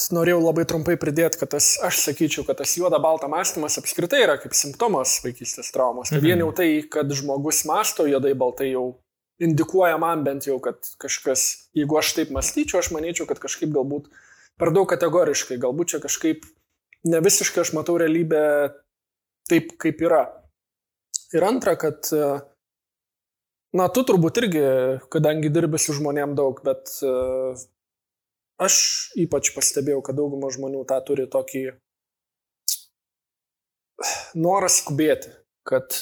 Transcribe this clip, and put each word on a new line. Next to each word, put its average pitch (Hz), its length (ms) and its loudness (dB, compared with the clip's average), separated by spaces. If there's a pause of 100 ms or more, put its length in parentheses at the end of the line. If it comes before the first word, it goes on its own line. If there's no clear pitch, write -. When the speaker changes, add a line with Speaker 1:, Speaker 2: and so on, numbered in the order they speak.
(100)
Speaker 1:
norėjau 175 300 2
labai 165 240 2
trumpai 165 320 0
pridėt, 160 400 0
kad - 140 -4
tas, - 280 2
aš 180 200 0
sakyčiau, 151 480 0
kad 131 120 0
tas 139 180 -2
juoda 170 220 4
balta 156 300 2
mąstymas 156 500 -2
apskritai 175 460 0
yra 147 140 4
kaip - 160 -8
simptomas - 680 0
vaikystės - 520 -10
traumos. 123 360 0
Kad 151 140 0
Speaker 2:
Mhm. 151 40 4
Speaker 1:
vien 175 120 6
jau 160 140 0
tai, 175 160 2 (140)
kad 147 280 -4
žmogus 143 560 -2
mąsto 175 400 0
juodai 139 280 2
baltai, 131 380 -2
jau 127 140 -2 (540)
indikuoja 165 580 4
man 165 260 0
bent 139 220 -4
jau, 135 120 0
kad 123 200 -6 (180)
kažkas, - 760 -4
jeigu 151 240 2
aš 151 160 0
taip 156 160 -2
mąstyčiau, 156 500 -2
aš - 100 -2
manyčiau, 165 360 -6
kad 143 120 -4
kažkaip 151 320 -6
galbūt 147 380 -2 (520)
per 117 120 2
daug 185 160 4
kategoriškai, 156 680 0
galbūt 135 280 -2
čia 156 140 -4
kažkaip 160 420 -2 (640)
ne 165 160 2
visiškai - 420 2
aš 165 100 -4
matau 160 260 0
realybę 160 440 2 (1040)
taip, 160 320 2
kaip 156 240 -2
yra. 160 220 4 (1080)
Ir 165 120 2
antra, 220 320 0
kad, - 340 -4
e, 143 300 -2 (1300)
na, 180 140 4
tu 240 140 2
turbūt 175 360 4
irgi, 175 260 2 (440)
kadangi 156 400 2
dirbi 160 300 2
su - 140 -2
žmonėm 143 420 -2
daug, 135 280 0
bet, 135 360 -2
e, 127 560 -2 (1080)
aš 185 140 2 (400)
ypač 160 400 0
pastebėjau, 139 480 0
kad 135 140 -6
dauguma 139 340 -4
žmonių 135 340 -6
tą 135 160 0
turi 131 280 -2
tokį 131 340 -2 (2750)
norą 175 360 2
skubėti, 151 600 0 (360)
kad - 360 0